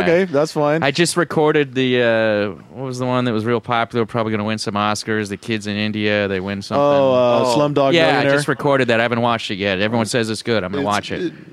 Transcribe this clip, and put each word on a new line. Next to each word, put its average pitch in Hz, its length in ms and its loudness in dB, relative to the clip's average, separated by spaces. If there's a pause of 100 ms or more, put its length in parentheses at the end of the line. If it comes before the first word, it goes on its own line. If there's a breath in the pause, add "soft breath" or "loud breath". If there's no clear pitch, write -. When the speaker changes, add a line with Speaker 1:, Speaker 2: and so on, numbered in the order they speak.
Speaker 1:
Okay, 180 220 4
that's 156 260 0
fine. 151 320 0
Speaker 2:
I 139 80 2
just 165 260 0
recorded 151 560 2
the, 127 300 2
uh, 110 460 2 (240)
what 127 120 -10
was 123 140 -8
the 127 60 -2
one 127 200 0
that 120 80 0
was 110 120 -2
real 120 140 0
popular, 117 460 -2
probably 110 260 -2
gonna 107 120 -2
win 107 160 -4
some 104 160 -4
Oscars, 104 540 -2
The 101 80 -6
Kids 107 300 -6
in 104 80 -4
India, 104 520 0
they 95 120 -2
win 98 220 -6
something. 110 200 -4
Speaker 1:
Oh, 139 320 4
uh, 123 320 4
Speaker 3:
Oh. 123 120 2
Speaker 1:
Slumdog 143 360 2
Speaker 2:
Yeah, 160 160 4
I - 20 2
Speaker 1:
Millionaire. 139 240 2
Speaker 2:
just 143 120 0
recorded 139 420 0
that. 113 100 4
I 113 40 2
haven't 117 180 0
watched 117 300 -2
it 104 40 -6
yet. 95 260 0
Everyone 110 240 0
says 113 240 -2
it's 107 140 -6
good. 110 200 0
I'm 92 80 -6
gonna - 120 -4
Speaker 3:
It's, - 20 -2
Speaker 2:
watch 101 260 -2
it. 95 120 -6
Speaker 3:
it, 170 100 -6 (200)